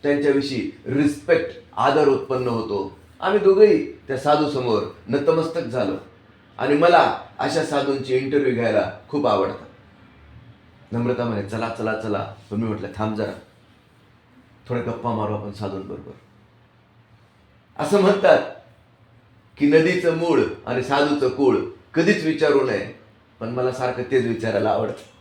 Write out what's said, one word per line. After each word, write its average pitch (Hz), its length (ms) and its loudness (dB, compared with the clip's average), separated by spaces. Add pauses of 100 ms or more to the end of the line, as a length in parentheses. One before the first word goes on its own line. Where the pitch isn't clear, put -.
त्यांच्याविषयी 143 680 0 (140)
रिस्पेक्ट, 147 720 0 (180)
आदर 143 300 4
उत्पन्न 127 400 0
होतो. 104 520 -4 (200)
आम्ही 202 200 0
दोघंही 196 520 6
त्या - 260 -8
साधूसमोर 135 680 0 (240)
नतमस्तक 147 540 0
झालो 113 340 -4 (640)
आणि 139 200 2
मला 170 440 4 (180)
अशा 147 240 -2
साधूंची 135 540 -2
इंटरव्ह्यू 135 360 0
घ्यायला 107 380 0 (180)
खूप 143 180 -2
आवडतं. 98 380 0 (1300)
नम्रता 120 340 -2
म्हणे, 104 240 -4
"चला, 113 200 -6
चला, 110 320 -6
चला." 104 340 -6 (160)
पण 101 60 -4
मी 113 100 -2
म्हटलं, 104 280 -6
"थांब 107 200 -4
जरा, 101 160 -4 (1400)
थोड्या 117 220 -4
गप्पा 117 200 -6
मारू 107 220 -4
आपण 104 180 -8
साधूंबरोबर." 95 600 -10 (1700)
असं 196 220 2
म्हणतात 185 540 4 (1000)
की 143 80 2
नदीचं 165 520 4
मूळ 165 240 2 (240)
आणि 127 180 -4
साधूचं 143 460 2
कुळ 127 280 2 (360)
कधीच 160 300 2
विचारू 151 380 2
नये, 104 380 -4 (400)
पण 113 100 -8
मला 127 220 -2
सारखं 123 320 -4
तेच 123 220 0
विचारायला 107 440 -2
आवडतं. 110 340 -2 (180)